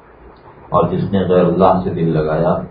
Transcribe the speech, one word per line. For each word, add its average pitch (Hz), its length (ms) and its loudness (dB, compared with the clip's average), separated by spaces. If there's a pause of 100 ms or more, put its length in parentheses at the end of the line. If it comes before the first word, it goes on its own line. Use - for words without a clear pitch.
(720)
اور 82 180 0
جس - 240 -4
نے 98 60 2 (100)
غیر 90 160 4
اللہ 92 400 2
سے - 60 -4
دل 82 220 -2
لگایا، 78 420 -2 (160)